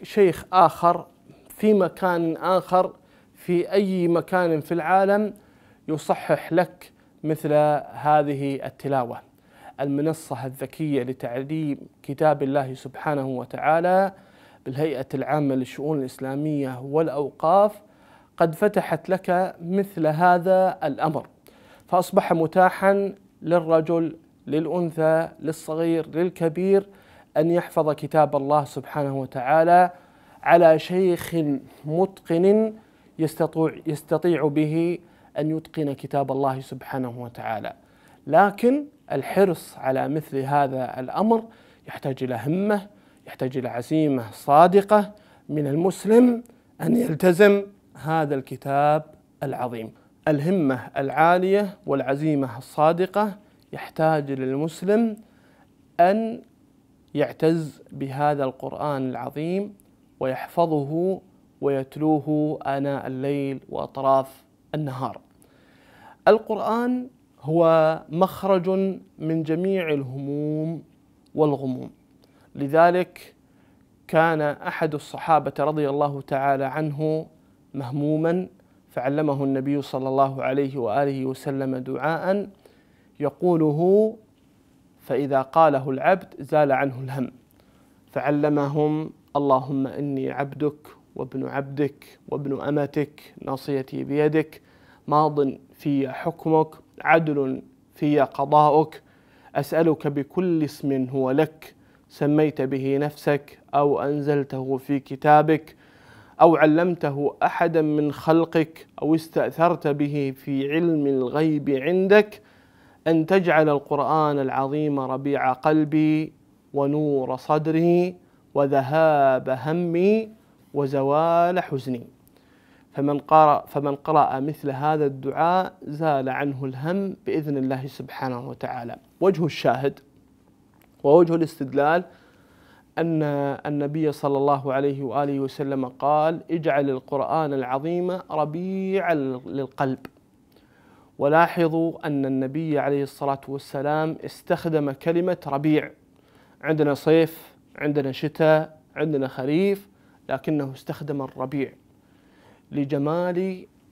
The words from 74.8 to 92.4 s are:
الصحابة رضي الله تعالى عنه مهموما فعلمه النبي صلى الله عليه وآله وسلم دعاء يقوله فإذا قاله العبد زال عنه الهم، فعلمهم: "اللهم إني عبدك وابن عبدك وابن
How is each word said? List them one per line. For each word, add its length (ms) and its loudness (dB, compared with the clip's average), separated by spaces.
الصحابة 640 -2
رضي 300 0
الله 320 -2
تعالى 440 -2
عنه 640 -4
مهموما 760 -2
فعلمه 540 -2
النبي 380 -2
صلى 280 -6
الله 340 0
عليه 340 -2
وآله 480 -2
وسلم 500 -6
دعاء 760 -4
يقوله 920 2
فإذا 400 0
قاله 480 4
العبد 500 0
زال 320 2
عنه 300 -2
الهم، 300 -8
فعلمهم: 1000 0
"اللهم 520 0
إني 440 -6
عبدك 560 -6
وابن 320 -8
عبدك 800 -6
وابن 340 -6